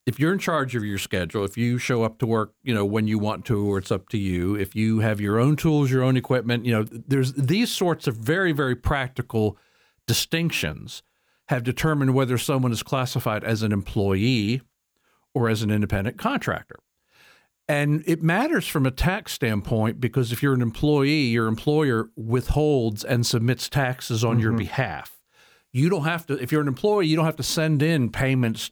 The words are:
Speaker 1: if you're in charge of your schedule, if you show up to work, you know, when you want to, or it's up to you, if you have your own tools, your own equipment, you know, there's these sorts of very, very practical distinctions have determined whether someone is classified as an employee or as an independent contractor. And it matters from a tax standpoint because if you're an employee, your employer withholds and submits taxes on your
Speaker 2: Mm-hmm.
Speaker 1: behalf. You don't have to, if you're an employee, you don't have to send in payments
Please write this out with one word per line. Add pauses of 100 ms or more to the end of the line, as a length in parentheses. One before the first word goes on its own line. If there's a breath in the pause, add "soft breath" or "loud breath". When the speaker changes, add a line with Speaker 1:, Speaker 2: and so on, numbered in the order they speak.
Speaker 1:
if
you're
in
charge
of
your
schedule,
if
you
show
up
to
work, (100)
you
know,
when
you
want
to,
or
it's
up
to
you,
if
you
have
your
own
tools,
your
own
equipment,
you
know,
there's
these
sorts
of
very,
very
practical (500 soft breath)
distinctions (460)
have
determined
whether
someone
is
classified
as
an
employee (720)
or
as
an
independent
contractor. (880 soft breath)
And
it
matters
from
a
tax
standpoint
because
if
you're
an
employee,
your
employer
withholds
and
submits
taxes
on
your
Speaker 2:
Mm-hmm.
Speaker 1:
behalf. (520 soft breath)
You
don't
have
to,
if
you're
an
employee,
you
don't
have
to
send
in
payments